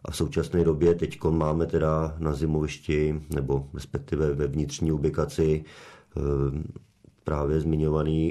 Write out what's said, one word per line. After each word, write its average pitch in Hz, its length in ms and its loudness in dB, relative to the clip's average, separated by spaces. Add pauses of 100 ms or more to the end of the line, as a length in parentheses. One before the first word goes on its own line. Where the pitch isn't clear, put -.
A 78 60 -8
v - 60 -8
současné 82 480 0
době 80 300 6
teďkon 82 440 0
máme 80 280 2
teda 78 520 0
na 78 160 0
zimovišti, 76 880 0 (140)
nebo 69 400 -2
respektive 73 600 -2
ve 71 120 -2
vnitřní 76 460 -2
ubikaci, 78 720 0 (520)
eh, 73 40 -4 (1040)
právě 73 360 0
zmiňovaný 78 720 2